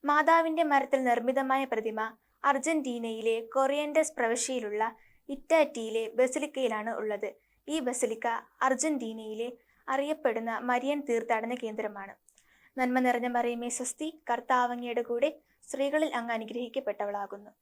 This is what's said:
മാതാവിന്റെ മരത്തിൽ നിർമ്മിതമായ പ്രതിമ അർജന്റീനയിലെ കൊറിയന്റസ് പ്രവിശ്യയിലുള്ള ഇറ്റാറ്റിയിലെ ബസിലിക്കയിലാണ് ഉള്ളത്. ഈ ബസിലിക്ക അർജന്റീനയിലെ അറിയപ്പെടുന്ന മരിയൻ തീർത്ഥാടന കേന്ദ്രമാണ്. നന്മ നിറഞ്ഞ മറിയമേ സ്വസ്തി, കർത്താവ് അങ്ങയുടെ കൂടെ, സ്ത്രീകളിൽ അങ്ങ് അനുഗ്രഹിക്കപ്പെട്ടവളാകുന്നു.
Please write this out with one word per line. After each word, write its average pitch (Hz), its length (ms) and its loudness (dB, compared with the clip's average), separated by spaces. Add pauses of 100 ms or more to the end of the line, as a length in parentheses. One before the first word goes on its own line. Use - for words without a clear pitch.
മാതാവിന്റെ 320 580 4
മരത്തിൽ 277 420 4
നിർമ്മിതമായ 262 600 2
പ്രതിമ 220 520 -4 (280)
അർജന്റീനയിലെ 240 960 0
കൊറിയന്റസ് 294 720 2
പ്രവിശ്യയിലുള്ള 226 840 -2 (320)
ഇറ്റാറ്റിയിലെ 254 840 0
ബസിലിക്കയിലാണ് 247 760 0
ഉള്ളത്. 214 420 -4 (360)
ഈ 311 120 -2
ബസിലിക്ക 240 460 -2 (360)
അർജന്റീനയിലെ 240 920 -2 (360)
അറിയപ്പെടുന്ന 269 680 -2
മരിയൻ 254 500 0
തീർത്ഥാടന 226 460 0
കേന്ദ്രമാണ്. 214 600 -8 (640)
നന്മ 254 200 2
നിറഞ്ഞ 247 280 2
മറിയമേ 240 420 0
സ്വസ്തി, 302 540 -6 (100)
കർത്താവ് 247 400 2
അങ്ങയുടെ 240 300 -4
കൂടെ, 240 360 0 (300)
സ്ത്രീകളിൽ 285 460 0
അങ്ങ് 233 200 -2
അനുഗ്രഹിക്കപ്പെട്ടവളാകുന്നു. 208 1160 -6 (120)